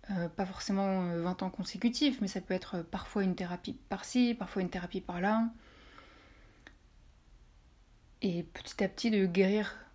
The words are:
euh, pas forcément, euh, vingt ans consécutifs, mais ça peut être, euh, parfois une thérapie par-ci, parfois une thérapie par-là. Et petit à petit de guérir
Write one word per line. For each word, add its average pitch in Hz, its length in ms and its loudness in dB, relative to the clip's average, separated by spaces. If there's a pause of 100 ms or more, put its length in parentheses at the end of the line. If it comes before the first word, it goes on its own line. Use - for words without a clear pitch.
(120)
euh, 170 160 -2
pas 185 180 -4
forcément, 190 600 0
euh, 170 160 0
vingt 180 220 -2
ans 185 60 -2
consécutifs, 240 680 0
mais 196 80 0
ça 190 140 -4
peut - 120 -2
être, 185 220 -4
euh, 170 80 -2
parfois 190 400 -2
une 185 120 2
thérapie 175 420 -6 (100)
par-ci, 240 500 2
parfois 196 240 -2
une 180 80 0
thérapie 180 300 -4
par-là. 202 500 2 (2750)
Et 175 220 0
petit - 400 -6
à 190 60 0
petit 226 220 0
de 202 140 4
guérir 196 520 4 (180)